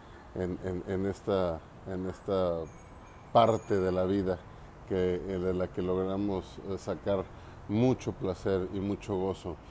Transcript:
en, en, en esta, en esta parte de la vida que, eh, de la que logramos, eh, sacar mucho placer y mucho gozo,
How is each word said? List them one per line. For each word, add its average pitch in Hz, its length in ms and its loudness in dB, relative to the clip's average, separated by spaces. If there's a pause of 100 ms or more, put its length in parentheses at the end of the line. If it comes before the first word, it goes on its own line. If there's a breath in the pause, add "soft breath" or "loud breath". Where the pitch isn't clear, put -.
(340 loud breath)
en, 90 300 -2
en, 92 240 -2
en 95 180 0
esta, 95 540 2 (260)
en 92 220 -4
esta 90 560 0 (680)
parte 110 480 6
de 92 100 4
la 92 140 2
vida 92 340 2 (500 loud breath)
que, 90 280 4
eh, - 20 -4 (220)
de 92 140 2
la 90 120 2
que 92 160 -4
logramos, 92 600 0 (240)
eh, 95 100 -2
sacar 95 460 0 (440 loud breath)
mucho 117 440 4
placer 92 600 0
y 101 60 -4
mucho 101 380 -2
gozo, 92 400 -2 (140 loud breath)